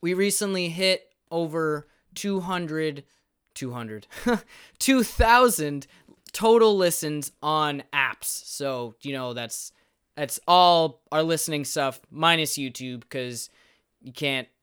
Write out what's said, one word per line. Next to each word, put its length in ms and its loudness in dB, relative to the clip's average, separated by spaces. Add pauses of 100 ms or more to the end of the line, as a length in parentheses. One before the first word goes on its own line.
we 120 -2
recently 560 -2
hit 360 0 (260)
over 560 -4 (280)
two 240 -4
hundred, 640 -6 (500)
two 180 -8
hundred, 360 -12 (180)
<laughs> 540 -4
two 240 4
thousand 840 4 (460)
total 460 6
listens 540 0 (120)
on 400 -2 (100)
apps. 300 0
So, 760 -8
you 120 -8
know, 200 -8
that's, 380 -10 (440)
that's 320 -6
all 540 4 (100)
our 100 0
listening 440 -4
stuff 340 -6 (100)
minus 480 0
YouTube, 520 -10
'cause 400 -10 (520)
you 120 -18
can't 340 -4 (160)